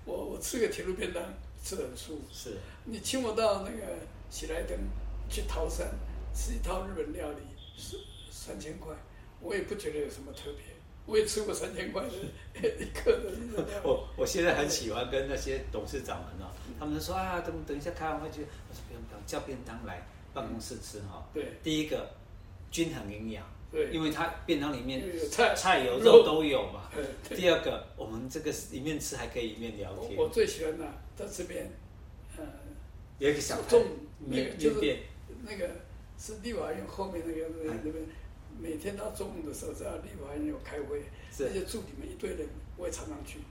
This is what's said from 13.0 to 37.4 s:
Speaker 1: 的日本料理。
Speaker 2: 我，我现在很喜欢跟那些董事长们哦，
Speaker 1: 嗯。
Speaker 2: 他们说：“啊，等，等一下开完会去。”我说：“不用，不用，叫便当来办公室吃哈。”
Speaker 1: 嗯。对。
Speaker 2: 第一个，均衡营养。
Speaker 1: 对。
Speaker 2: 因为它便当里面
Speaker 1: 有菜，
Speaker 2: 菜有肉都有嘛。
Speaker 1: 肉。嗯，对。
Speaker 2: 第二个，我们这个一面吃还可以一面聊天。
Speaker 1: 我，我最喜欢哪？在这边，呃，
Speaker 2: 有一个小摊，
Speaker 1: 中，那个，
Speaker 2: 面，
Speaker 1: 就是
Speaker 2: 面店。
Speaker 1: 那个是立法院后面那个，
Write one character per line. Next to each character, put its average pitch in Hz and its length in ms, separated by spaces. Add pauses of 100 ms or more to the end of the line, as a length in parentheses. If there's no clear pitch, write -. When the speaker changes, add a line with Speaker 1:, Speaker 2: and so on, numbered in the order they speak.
Speaker 1:
的 - 220
日 226 80 (160)
本 165 100
料 - 160
理。 143 60
Speaker 2:
我， - 200 (100)
我 127 80
现 175 180
在 160 100
很 143 160
喜 - 200
欢 127 200
跟 135 180
那 135 80
些 135 240 (120)
董 107 120
事 135 180
长 - 160
们 - 280
哦， - 40 (180)
Speaker 1:
嗯。 123 100
Speaker 2:
他 151 80
们 151 140
说 175 160
：“啊， 185 240
等， 170 120 (140)
等 143 100
一 143 40
下 170 100
开 160 180
完 151 120
会 156 100
去。” 147 120 (280)
我 120 40
说 - 120
：“不 - 80
用， 117 140
不 107 60
用， 104 120
叫 147 140
便 131 240
当 117 200
来 - 220 (260)
办 120 160
公 113 120
室 117 200
吃 104 200
哈。” - 340
Speaker 1:
嗯。 151 80
对。 - 100 (100)
Speaker 2:
第 156 180
一 151 80
个， - 200 (640)
均 165 240
衡 101 180
营 110 200
养。 101 120 (280)
Speaker 1:
对。 156 200
Speaker 2:
因 160 80
为 156 120
它 165 140 (200)
便 156 140
当 147 120
里 123 80
面 202 240
Speaker 1:
有 165 240
菜， 233 280
Speaker 2:
菜 180 280
有 123 140
肉 233 260
都 156 200
有 131 260
嘛。 - 260
Speaker 1:
肉。 143 60
嗯， 131 40 (220)
对。 233 80
Speaker 2:
第 180 140
二 160 120
个， 120 220 (120)
我 107 100
们 117 240
这 160 80
个 151 140 (180)
一 127 80
面 147 220
吃 - 160
还 117 100
可 123 140
以 110 140
一 - 20
面 113 200
聊 95 200
天。 - 200
Speaker 1:
我， 156 100
我 - 20
最 214 180
喜 - 180
欢 156 140
哪？ 156 80 (300)
在 196 100
这 196 180
边， 180 240 (680)
呃， 311 60 (720)
Speaker 2:
有 139 100
一 151 60
个 - 60
小 - 220
摊， - 80
Speaker 1:
中， 233 140 (360)
那 139 160
个， - 60
Speaker 2:
面， - 160
Speaker 1:
就 147 120
是 - 60
Speaker 2:
面 - 40
店。 - 180 (440)
Speaker 1:
那 214 160
个 180 100 (480)
是 - 180 (100)
立 233 80
法 156 200
院 - 140
后 190 240
面 165 160
那 160 60
个， 160 160 (120)